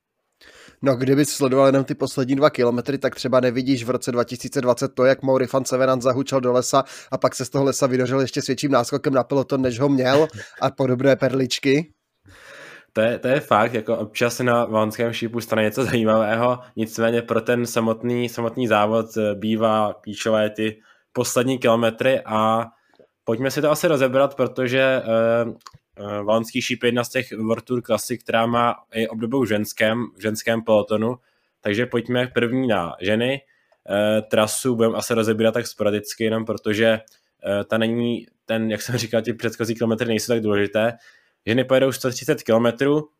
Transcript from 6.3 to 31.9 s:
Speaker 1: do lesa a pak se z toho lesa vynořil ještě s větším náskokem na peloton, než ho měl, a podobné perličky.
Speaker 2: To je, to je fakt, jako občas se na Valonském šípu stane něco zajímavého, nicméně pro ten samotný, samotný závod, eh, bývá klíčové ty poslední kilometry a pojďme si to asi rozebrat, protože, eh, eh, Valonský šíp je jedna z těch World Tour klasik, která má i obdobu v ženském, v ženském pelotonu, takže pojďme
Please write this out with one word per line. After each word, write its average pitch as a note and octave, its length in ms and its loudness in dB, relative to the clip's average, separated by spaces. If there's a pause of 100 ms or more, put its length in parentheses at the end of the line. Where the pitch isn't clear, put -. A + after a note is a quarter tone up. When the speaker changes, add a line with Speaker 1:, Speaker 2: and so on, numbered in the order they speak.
Speaker 1:
do B2 100 0
lesa B2+ 320 2 (280)
a C3 60 -6
pak - 180 0
se C3 100 -6
z - 40 -14
toho C#3 140 0
lesa C3+ 240 0
vynořil B2+ 320 0
ještě C3+ 220 -2
s - 60 -6
větším C3+ 240 -2
náskokem C3 420 0
na B2+ 100 2
peloton, C3+ 380 0
než B2 180 0
ho C#3+ 100 2
měl, C#3 380 4 (340)
a C3+ 100 0
podobné C3 440 2
perličky. C3+ 800 0 (1000)
Speaker 2:
To A2 80 0
je, A2+ 180 0
to - 80 -4
je C#3 120 4
fakt, A#2 340 2
jako A2+ 240 -2
občas A#2 380 -2
se B2+ 80 -2
na A#2+ 220 2
Valonském A2 480 0
šípu A#2 280 -6
stane A2 220 0
něco G#2+ 200 0
zajímavého, A2+ 760 2 (160)
nicméně A2+ 460 0
pro A#2 200 -2
ten A#2+ 240 0
samotný, A#2+ 640 -2
samotný A#2+ 380 -4
závod, G#2+ 380 2 (120)
eh, G#2 180 0
bývá A2 680 0
klíčové G#2+ 480 0
ty G#2+ 320 -6 (320)
poslední B2 460 -2
kilometry A#2 640 2
a A2 400 0 (580)
pojďme B2 280 -2
si C#3+ 100 -4
to D3 100 2
asi D#3 160 0
rozebrat, C3+ 480 2
protože, B2+ 460 0
eh, C3 200 2 (960)
eh, G#2 260 -8
Valonský A2+ 380 0
šíp B2 220 -4
je B2 40 4
jedna A#2+ 160 0
z - 60 -6
těch C3 220 -4
World A2 340 -4
Tour B2 160 -4
klasik, A2+ 420 -4
která A2+ 220 0
má A#2+ 300 0 (180)
i A2+ 140 -2
obdobu A#2 340 -2
v A#2 60 0
ženském, A2 580 -2 (120)
v - 40 -20
ženském A2 400 -2
pelotonu, A2 540 0 (460)
takže G#2+ 240 0
pojďme B2 420 -2